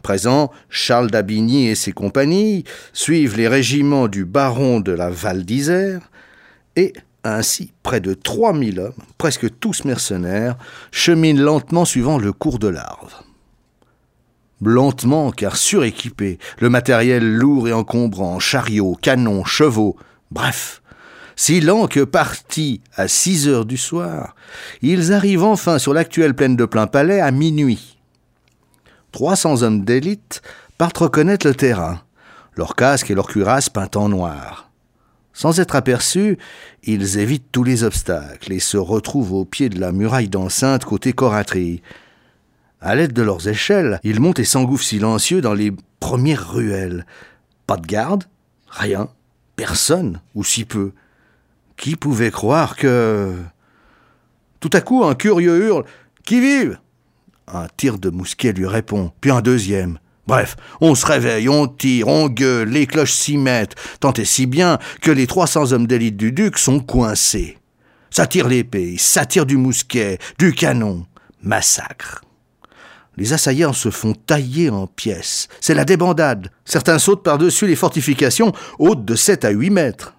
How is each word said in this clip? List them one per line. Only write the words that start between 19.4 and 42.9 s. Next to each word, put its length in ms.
chevaux, 520
bref, 480
si 280
lent 240
que 140
partis 840
à 140
six 400
heures 160
du 140
soir, 580
ils 320
arrivent 280
enfin 360
sur 160
l'actuelle 400
plaine 220
de 100
Plainpalais 540
à 100
minuit. 680
Trois 220
cents 280
hommes 200
d'élite 600
partent 220
reconnaître 480
le 80
terrain, 480
leurs 220
casques 340
et 40
leurs 140
cuirasses 420
peints 260
en 140
noir. 600
Sans 260
être 160
aperçus, 640
ils 340
évitent 320
tous 140
les 180
obstacles 680
et 80
se 160
retrouvent 560
au 140
pied 240
de 100
la 100
muraille 380
d'enceinte 560
côté 300
Corratry. 640
À 120